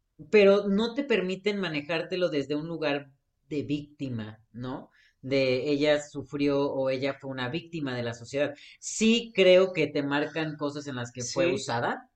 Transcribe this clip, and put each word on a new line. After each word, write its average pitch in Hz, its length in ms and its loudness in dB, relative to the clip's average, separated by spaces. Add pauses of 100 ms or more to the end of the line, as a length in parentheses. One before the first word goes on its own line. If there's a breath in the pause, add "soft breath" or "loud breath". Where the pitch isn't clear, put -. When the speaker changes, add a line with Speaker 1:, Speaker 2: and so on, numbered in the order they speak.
(300)
Speaker 1:
pero 202 380 6
no 220 260 2
te 285 100 -2
permiten 196 560 -2
manejártelo 170 680 -2
desde 147 260 -2
un 156 120 -4
lugar 147 440 -4 (380)
de 147 140 -4
víctima, 120 760 -8 (140)
¿no? 127 380 -12 (300 soft breath)
De 131 500 0
ella 147 300 2
sufrió 143 600 -2 (100)
o 135 180 -2
ella 135 300 -2
fue 135 120 -10
una 127 180 -6
víctima 160 460 -6
de 123 80 -4
la 117 100 -4
sociedad. 139 400 -4 (260 loud breath)
Sí 233 560 0
creo 185 380 8
que 156 140 2
te 143 160 -2
marcan 151 540 -4
cosas 147 300 -6
en 135 80 -8
las 120 160 -8
que 123 120 -10
fue 135 240 0
Speaker 2:
Sí. - 60 2
Speaker 1:
usada, 135 640 -4